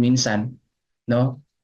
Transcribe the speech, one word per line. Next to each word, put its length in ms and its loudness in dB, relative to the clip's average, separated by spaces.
minsan, 500 0
no? 340 0